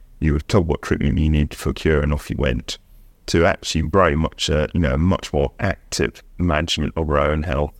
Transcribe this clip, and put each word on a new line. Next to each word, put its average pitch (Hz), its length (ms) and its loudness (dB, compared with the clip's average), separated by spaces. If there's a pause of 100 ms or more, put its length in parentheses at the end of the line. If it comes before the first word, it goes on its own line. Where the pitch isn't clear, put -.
(200)
you 78 120 2
were 76 80 0
told 92 260 2
what 73 160 -2
treatment - 360 0
you 78 100 2
needed 76 260 2
for - 160 -4
a 67 40 -6
cure, 78 260 2
and 73 140 0
off - 160 -8
you 58 80 -4
went, 64 400 -4 (480)
to 82 180 2
actually - 380 0
very 78 340 2
much, - 320 -2
uh, 76 240 2
you 87 80 0
know, 67 140 2
a 71 40 0
much 90 340 0
more 71 280 0
active - 600 -4 (160)
management 80 580 0
of 78 140 -2
our 73 80 2
own 76 240 0
health, 73 380 -4